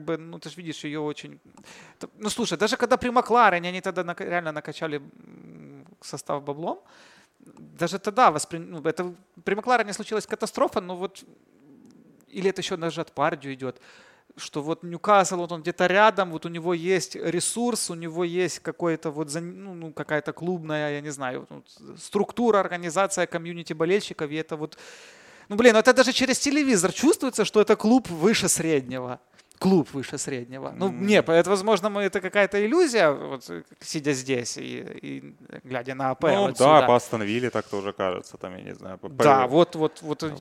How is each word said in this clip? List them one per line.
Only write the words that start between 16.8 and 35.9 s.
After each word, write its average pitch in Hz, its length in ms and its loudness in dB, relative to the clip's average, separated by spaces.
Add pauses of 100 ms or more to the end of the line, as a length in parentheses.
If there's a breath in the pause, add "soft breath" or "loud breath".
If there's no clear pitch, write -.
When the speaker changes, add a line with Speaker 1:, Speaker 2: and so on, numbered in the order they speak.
Speaker 1:
ресурс, 214 760 -2
у 175 40 -10
него 165 300 -6
есть 175 340 -2
какой-то 165 520 -4
вот 147 200 -6
за-, 160 100 -6
ну, 185 340 -12
ну, 165 180 -12
какая-то 151 400 -4
клубная, 156 600 -4
я 147 80 -6
не 151 120 -10
знаю, 135 360 -8
вот, 143 160 -20 (340)
структура, 202 640 2
организация, 180 640 0
комьюнити 170 480 -8
болельщиков, 165 560 -2
и 147 60 -8
это 160 200 -6
вот, 151 200 -10 (720 loud breath)
ну, 208 80 -6
блин, 233 160 10
ну, 214 60 6
это 233 160 8
даже 240 180 4
через 262 260 0
телевизор 247 540 2
чувствуется, 269 520 2
что 214 160 4
это 208 160 6
клуб 226 340 4
выше 175 380 2
среднего. 127 720 -2 (400 soft breath)
Клуб 185 360 4
выше 135 240 -8
среднего. 135 580 -8
Ну, 190 120 -2
Speaker 2:
М. 185 180 -4
Speaker 1:
не, 202 160 6
по-, 165 100 0
это, 170 160 6
возможно, 202 400 2
мы, 202 140 -4
это 196 180 -2
какая-то 196 380 0
иллюзия, 226 520 4
вот, 139 400 -6
э, 170 120 -10 (180)
сидя 147 320 -4
здесь 131 460 -4
и, 123 260 -12 (180)
и 139 320 -14 (300)
глядя 127 300 -8